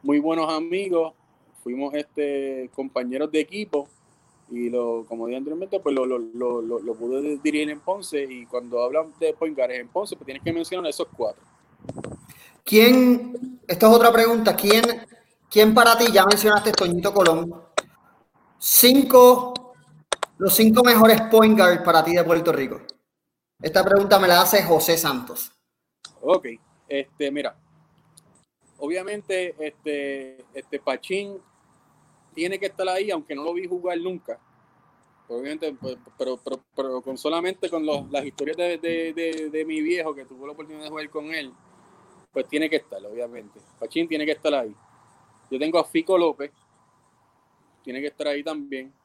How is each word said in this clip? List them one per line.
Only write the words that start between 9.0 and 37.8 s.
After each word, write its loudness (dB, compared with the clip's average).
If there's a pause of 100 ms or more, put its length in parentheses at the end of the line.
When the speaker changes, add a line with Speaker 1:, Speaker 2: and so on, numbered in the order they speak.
Speaker 1:
de -2
point -6
guards -2
en -12
Ponce, -8
pues -20
tienes -14
que -6
mencionar -6
esos -8
cuatro. -8 (1200)
Speaker 2:
¿Quién, 4
esto 4
es 10
otra 8
pregunta, 2
quién, 2 (680)
quién 6
para 6
ti, 2
ya 6
mencionaste 2
Toñito -2
Colón, 2 (960)
cinco, 6 (640)
los 0
cinco 6
mejores 8
point 6
guards 4
para 4
ti 0
de 4
Puerto 2
Rico? -4 (800)
Esta 0
pregunta 4
me 2
la 6
hace 2
José 2
Santos. -6 (680)
Speaker 1:
Ok, 0 (420)
este, -8
mira, -8 (1200)
obviamente, -8
este, -10 (100)
este -12
Pachín -8 (960)
tiene -8
que -6
estar -6
ahí, -4
aunque -8
no -12
lo -8
vi -8
jugar -8
nunca. -12 (880)
Obviamente, -10
pues, -14 (200)
pero, -8
pero, -12 (140)
pero -8
con -12
solamente -6
con -6